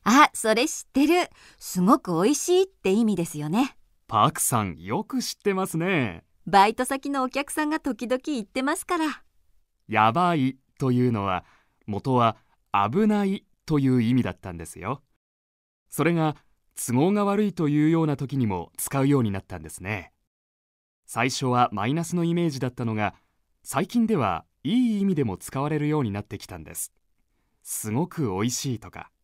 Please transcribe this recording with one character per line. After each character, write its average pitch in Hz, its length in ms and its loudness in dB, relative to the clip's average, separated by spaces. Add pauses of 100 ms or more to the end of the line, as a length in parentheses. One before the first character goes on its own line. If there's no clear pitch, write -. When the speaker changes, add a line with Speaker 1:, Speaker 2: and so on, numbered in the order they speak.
Speaker 1:
あ、 269 300 6
そ 220 200 0
れ 247 140 2
知 - 140 -10
っ - 100 -20
て 277 140 4
る。 339 220 2 (300)
す - 220 -6
ご 220 180 6
く 170 240 -2
美 220 80 4
味 294 60 2
し 359 240 2
い - 20 6
っ 381 40 0
て - 240 -4
意 220 140 4
味 214 120 2
で 170 80 -2
す 151 140 -8
よ 147 100 -6
ね。 226 280 0 (300)
Speaker 2:
パ 113 240 2
ク - 100 -6
さ 113 220 0
ん、 87 160 -4
よ 104 240 -4
く 254 180 -6
知 - 120 -6
っ - 40 -16
て 202 160 -2
ま 190 140 -2
す 170 120 -6
ね。 147 460 -2 (220)
Speaker 1:
バ 196 220 6
イ 220 80 -2
ト 254 80 -2
先 269 260 -4
の 269 140 -2
お 254 40 -4
客 277 220 -6
さ 311 140 -4
ん 302 60 -2
が 311 100 -2
時 247 260 -6
々 254 180 -2
言 262 200 -4
っ - 20 -14
て - 160 -6
ま 294 140 -2
す - 100 -10
か 359 120 -2
ら。 311 260 -4 (640)
Speaker 2:
や 107 240 4
ば 175 240 2
い 131 220 0 (200)
と 131 140 0
い 123 160 2
う 120 40 2
の 101 120 0
は、 92 200 -2 (420)
元 107 280 -2
は 117 220 4 (360)
危 113 360 2
な 208 160 2
い 196 200 -4 (200)
と 151 160 0
い 135 160 2
う 123 40 4
意 117 140 2
味 123 80 4
だ 98 80 -4
っ - 80 -10
た 92 140 -12
ん 85 40 -12
で 85 80 -12
す - 140 -16
よ。 104 240 -8 (880)
そ 143 140 -2
れ 170 80 4
が 160 240 0 (400)
都 - 160 -6
合 151 200 4
が 208 120 0
悪 202 200 2
い 202 100 -2
と 160 140 0
い 147 180 2
う 160 40 4
よ 165 120 2
う 156 40 0
な 147 100 0
時 139 200 -6
に 127 100 2
も 92 300 -4
使 - 240 -4
う 135 80 2
よ 143 120 4
う - 20 2
に 110 80 0
な 98 100 -6
っ - 40 -12
た 92 140 -12
ん 76 40 -12
で 80 60 -16
す - 140 -16
ね。 92 300 -8 (960)
最 120 240 -2
初 135 160 -4
は 123 260 4
マ 104 140 -2
イ 135 80 0
ナ 165 100 -2
ス 165 100 -6
の 175 100 0
イ 170 100 0
メ 170 140 0
ー - 20 0
ジ 135 100 -6
だ 127 80 -2
っ - 20 -4
た 123 140 -8
の 113 100 -2
が、 107 200 -2 (480)
最 - 240 -4
近 233 200 0
で 214 100 0
は 98 280 0 (180)
い 226 360 2
い - 20 -2
意 196 40 0
味 196 100 2
で 147 100 2
も 95 120 -2
使 - 240 -8
わ 147 80 -2
れ 151 100 -2
る 147 100 0
よ 151 120 2
う - 40 2
に 107 60 -2
な 101 100 -4
っ 101 40 -8
て 98 140 -12
き - 80 -20
た 92 100 -14
ん 80 80 -14
で 82 100 -16
す。 - 180 -10 (680)
す - 280 -8
ご 139 160 0
く 143 280 -4
美 95 80 -2
味 123 80 0
し 127 240 -4
い - 40 -6
と - 120 -20
か、 - 200 -18 (140)